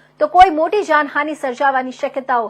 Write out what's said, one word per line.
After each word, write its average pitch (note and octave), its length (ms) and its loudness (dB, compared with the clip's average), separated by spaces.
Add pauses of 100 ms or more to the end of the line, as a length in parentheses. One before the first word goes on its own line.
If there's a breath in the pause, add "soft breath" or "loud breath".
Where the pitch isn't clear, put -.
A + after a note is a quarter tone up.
(200 soft breath)
તો D4+ 80 0
કોઈ F4+ 240 6
મોટી E4 340 -2
જાનહાનિ D4+ 500 -2
સર્જાવાની C4 600 -4
શક્યતાઓ B3+ 540 -4